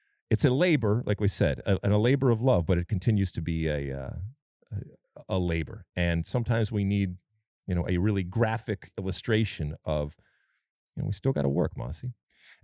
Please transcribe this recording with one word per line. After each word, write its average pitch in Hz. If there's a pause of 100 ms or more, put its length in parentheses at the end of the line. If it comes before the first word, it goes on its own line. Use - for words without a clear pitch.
(300)
it's 107
a 131
labor, 127
like 104
we 104
said, 78
a, 95
and 101
a 104
labor 127
of 113
love, 101
but 87
it 87
continues 101
to -
be 82
a, 69
uh, 67 (600)
a, -
a -
labor. 82 (100)
And 85
sometimes 117
we 104
need, 98 (500)
you 92
know, 87
a 92
really 98
graphic 107
illustration 95 (100)
of, 76 (800)
you -
know, 101
we 101
still -
gotta 139
work, 156
Mossy. 120 (500)